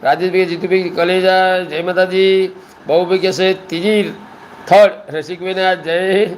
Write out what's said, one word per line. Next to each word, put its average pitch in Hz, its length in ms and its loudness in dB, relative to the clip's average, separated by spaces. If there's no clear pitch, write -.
રાજેશભાઈ 175 360 0
કે, 185 60 2
"જીતુભાઈ 175 440 -2
કલેજા, 185 680 2
જય 165 220 -6
માતાજી." 185 720 0
બાબુભાઈ 175 300 0
કહે 185 140 0
છે, 185 220 0
"ત્રીજી, 180 460 -2
થર્ડ, 190 480 4
રસિકભાઈને 180 500 -6
આ 185 80 2
જય." 180 520 0